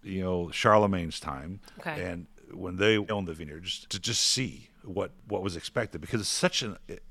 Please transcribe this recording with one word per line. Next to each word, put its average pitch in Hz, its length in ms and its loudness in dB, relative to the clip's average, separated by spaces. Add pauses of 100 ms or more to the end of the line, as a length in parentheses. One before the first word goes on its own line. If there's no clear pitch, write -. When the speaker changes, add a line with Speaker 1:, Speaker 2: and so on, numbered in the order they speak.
Speaker 1:
you 95 180 -4
know, 90 300 0
Charlemagne's 98 680 6
time, 78 400 -8 (200)
Speaker 2:
Okay. 156 240 -6
Speaker 1:
and 87 240 -8 (260)
when 90 240 -8
they 107 200 8
owned 101 300 0
the 82 60 -6
vineyard, 80 300 -12
just - 260 -8
to 101 100 -6
just 110 240 0
see 110 460 -2 (140)
what, 95 280 -2 (160)
what 104 160 -2
was 95 120 -2
expected, 90 460 -4
because 110 200 -2
it's 98 80 -4
such - 340 0
an, 101 140 -8 (340)